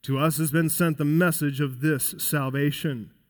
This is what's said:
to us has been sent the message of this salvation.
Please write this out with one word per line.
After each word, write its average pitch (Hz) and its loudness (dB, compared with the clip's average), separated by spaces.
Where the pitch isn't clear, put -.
to 135 -2
us 156 2
has 156 -2
been 160 2
sent 160 0
the 151 0
message 151 2
of 131 -4
this 151 0
salvation. 139 -2